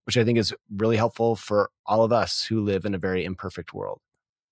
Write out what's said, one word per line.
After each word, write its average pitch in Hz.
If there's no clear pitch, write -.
which -
I 120
think 117
is 104
really 110
helpful 117
for 104
all 110
of 110
us 110
who 113
live 101
in 101
a 95
very 92
imperfect 90
world. 50